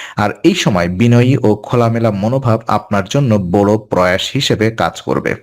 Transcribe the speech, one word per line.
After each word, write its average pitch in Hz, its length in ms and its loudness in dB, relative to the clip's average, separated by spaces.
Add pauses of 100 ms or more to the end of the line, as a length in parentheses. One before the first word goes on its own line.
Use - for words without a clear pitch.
(180)
আর 104 120 0 (140)
এই 180 120 4
সময় 87 320 0
বিনয়ী 120 500 2
ও 107 180 2
খোলামেলা 117 560 0
মনোভাব 113 560 -2
আপনার 104 420 -2
জন্য 135 260 2
বড় 101 420 2
প্রয়াস 92 560 -2
হিসেবে 110 380 -2
কাজ 85 300 -4
করবে। - 420 -4